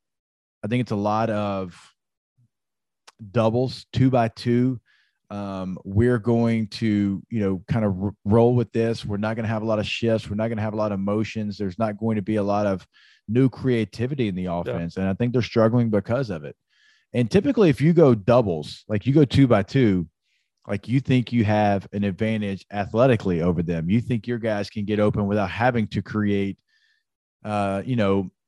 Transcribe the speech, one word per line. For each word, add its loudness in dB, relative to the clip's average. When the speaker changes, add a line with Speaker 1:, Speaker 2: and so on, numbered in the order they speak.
Speaker 1:
I -8
think -2
it's -6
a -2
lot 0
of -4
doubles, 0
two 4
by 2
two. 0
Um, -8
we're 2
going 0
to, -2
you -4
know, -2
kind 0
of -2
r-, -4
roll 4
with 0
this. -2
We're -6
not -4
gonna -6
have -4
a -6
lot 0
of -4
shifts. -2
We're -6
not -2
gonna -4
have -4
a -6
lot -2
of -4
motions. -4
There's -6
not -2
going -2
to -2
be -2
a 0
lot 0
of -4
new 2
creativity -2
in -4
the -4
Speaker 2:
Yeah. -2
Speaker 1:
offense. -6
And -2
I -2
think -2
they're 2
struggling 2
because -2
of -8
it. -14
And -2
typically, 4
if 0
you 4
go 8
doubles, 0
like, -2
you 0
go 8
two 4
by 4
two, 2
like, -8
you 0
think 0
you 2
have 2
an -2
advantage -4
athletically 2
over 0
them. -2
You 2
think -4
your -4
guys -4
can -8
get -2
open 0
without 0
having 0
to -4
create, -2
uh, -4
you -4
know, 0